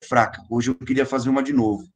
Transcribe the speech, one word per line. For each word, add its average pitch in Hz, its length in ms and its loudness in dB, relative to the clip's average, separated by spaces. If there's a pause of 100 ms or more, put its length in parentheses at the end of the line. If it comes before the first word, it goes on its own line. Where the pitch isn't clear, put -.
fraca. 110 440 0
Hoje 117 200 0
eu 131 60 0
queria 131 300 0
fazer 131 240 -2
uma 135 140 2
de 139 100 -4
novo, 107 420 0